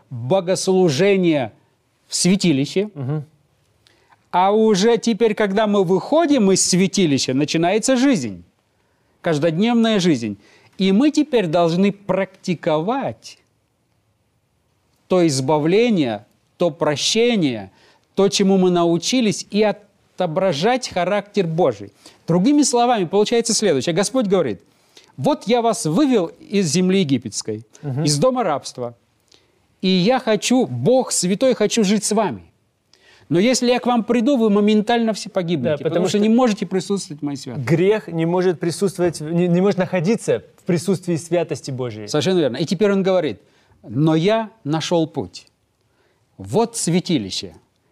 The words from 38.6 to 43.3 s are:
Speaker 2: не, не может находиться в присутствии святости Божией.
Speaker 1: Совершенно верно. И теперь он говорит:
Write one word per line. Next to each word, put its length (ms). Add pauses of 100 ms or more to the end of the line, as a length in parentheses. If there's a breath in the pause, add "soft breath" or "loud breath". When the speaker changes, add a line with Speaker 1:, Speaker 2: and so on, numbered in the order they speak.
Speaker 2:
не, 280
не 140
может 180
находиться 640 (140)
в 80
присутствии 500
святости 560
Божией. 360
Speaker 1:
Совершенно 320
верно. 180
И 80
теперь 260
он 100
говорит: 400 (400 soft breath)